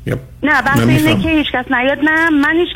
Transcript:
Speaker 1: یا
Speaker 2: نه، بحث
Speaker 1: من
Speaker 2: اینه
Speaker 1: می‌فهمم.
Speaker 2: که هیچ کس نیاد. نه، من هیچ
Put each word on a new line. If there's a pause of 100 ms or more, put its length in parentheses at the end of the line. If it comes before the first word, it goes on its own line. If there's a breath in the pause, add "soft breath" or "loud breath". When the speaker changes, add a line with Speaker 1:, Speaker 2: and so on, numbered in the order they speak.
Speaker 1:
یا (240)
Speaker 2:
نه،
بحث
Speaker 1:
من
Speaker 2:
اینه
Speaker 1:
می‌فهمم.
Speaker 2:
که
هیچ
کس
نیاد.
نه،
من
هیچ